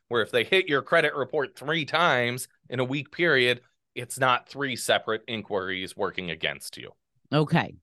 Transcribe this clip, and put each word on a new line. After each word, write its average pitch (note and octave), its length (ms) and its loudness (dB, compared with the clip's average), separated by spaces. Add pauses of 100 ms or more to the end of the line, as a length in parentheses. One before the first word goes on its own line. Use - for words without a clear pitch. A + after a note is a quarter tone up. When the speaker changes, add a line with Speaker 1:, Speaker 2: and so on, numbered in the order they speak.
Speaker 1:
where A#2 140 2
if G2+ 100 -8
they A#2+ 100 4
hit F#3 240 2
your C#3 160 2
credit D3+ 320 2
report C3+ 420 -4
three D3+ 280 -4
times B2+ 640 2 (200)
in B2+ 120 -2
a C3 40 2
week C3+ 280 -4
period, B2+ 480 2 (340)
it's - 240 -10
not B2+ 300 2
three C3+ 260 -6
separate A2 540 0
inquiries F#2+ 680 -6
working F#2 360 -4
against D#2 440 -8
you. - 140 -16 (420)
Speaker 2:
Okay. D3+ 500 2